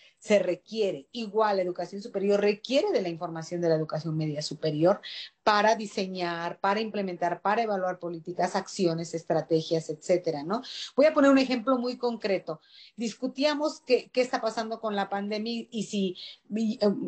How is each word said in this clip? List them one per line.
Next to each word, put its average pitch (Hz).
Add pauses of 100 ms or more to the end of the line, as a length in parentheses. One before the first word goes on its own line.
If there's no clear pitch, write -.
(180)
se 208
requiere, 185
igual 214
la 185
educación 175
superior 202
requiere 247
de 233
la 175
información 165
de 170
la 160
educación 156
media 151
superior 156 (420)
para 214
diseñar, 180
para 202
implementar, 190
para 214
evaluar 185
políticas, 175
acciones, 170
estrategias, 160
etcétera, 156
¿no? 208 (320)
Voy 277
a 311
poner 285
un 277
ejemplo 254
muy 247
concreto. 202 (360)
Discutíamos 277
qué, -
qué 254
está 254
pasando 220
con 214
la 196
pandemia 214
y, 226
y 220
si 190 (380)
y, 220
eh, 208 (220)